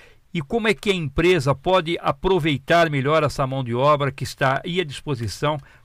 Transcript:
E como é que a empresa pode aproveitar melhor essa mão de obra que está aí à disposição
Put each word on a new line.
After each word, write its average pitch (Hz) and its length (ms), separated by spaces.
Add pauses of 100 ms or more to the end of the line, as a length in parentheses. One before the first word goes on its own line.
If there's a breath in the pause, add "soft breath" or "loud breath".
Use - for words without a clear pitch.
(340 loud breath)
E 170 80
como 226 260
é 202 60
que - 180
a - 20
empresa 160 600
pode 175 460
aproveitar 165 880
melhor 147 340
essa 139 240
mão 135 160
de 117 100
obra 139 380
que 131 140
está 139 360
aí 180 200
à - 20
disposição 143 760 (280 soft breath)